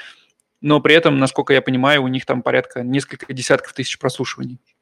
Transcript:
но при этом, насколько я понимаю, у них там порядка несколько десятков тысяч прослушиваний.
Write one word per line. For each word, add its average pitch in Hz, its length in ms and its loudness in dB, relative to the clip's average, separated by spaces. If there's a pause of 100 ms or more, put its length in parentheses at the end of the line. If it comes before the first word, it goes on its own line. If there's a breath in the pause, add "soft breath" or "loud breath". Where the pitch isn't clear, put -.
(600 loud breath)
но 151 180 2
при 147 160 4
этом, 156 240 4
насколько 135 340 0
я 131 80 4
понимаю, 135 420 2
у 127 40 -2
них 127 180 -4
там 127 160 -4
порядка 127 400 -2
несколько 131 520 -6
десятков 127 400 0
тысяч - 260 -8
прослушиваний. 127 580 -6 (240)